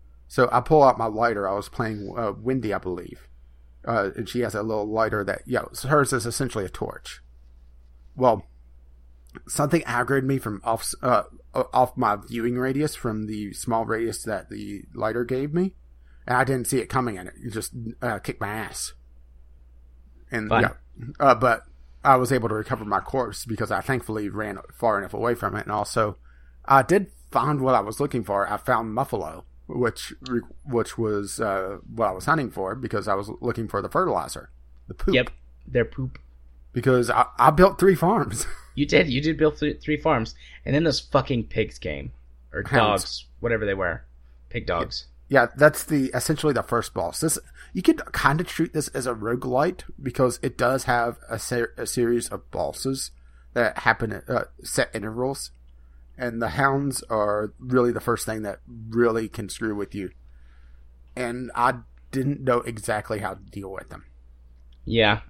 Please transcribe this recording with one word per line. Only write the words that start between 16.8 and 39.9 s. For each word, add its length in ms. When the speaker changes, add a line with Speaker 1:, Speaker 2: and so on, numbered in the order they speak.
Speaker 1:
coming, 300
and 100
it 80
just, 220
uh, 180
kicked 200
my 80
ass. 460
And, 160
Speaker 2:
Fun. 160
Speaker 1:
yeah. 80
Uh, 160
but 300
I 140
was 140
able 180
to 60
recover 300
my 140
corpse 460
because 260
I 100
thankfully 480
ran 300
far 240
enough 160
away 220
from 200
it. 80
And 80
also, 460
I 180
did 240
find 300
what 140
I 60
was 180
looking 240
for. 260
I 80
found 380
Muffalo, 480
which 460
re-, 120
which 320
was, 420
uh, 380
what 140
I 40
was 140
hunting 260
for 240
because 320
I 80
was 140
looking 260
for 140
the 80
fertilizer, 600
the 60
poop. 220
Speaker 2:
Yep, 160
their 180
poop. 340
Speaker 1:
Because 360
I, 160
I 120
built 280
three 160
farms. 560
<laughs> 40
Speaker 2:
You 100
did. 240
You 100
did 180
build 220
th-, 220
three 160